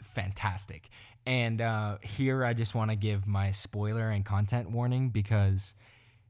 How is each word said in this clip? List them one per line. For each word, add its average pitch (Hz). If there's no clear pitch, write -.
fantastic. 95
And, 120
uh, 107
here 131
I 117
just 117
wanna 110
give 101
my 98
spoiler 104
and 101
content 104
warning, 123
because 101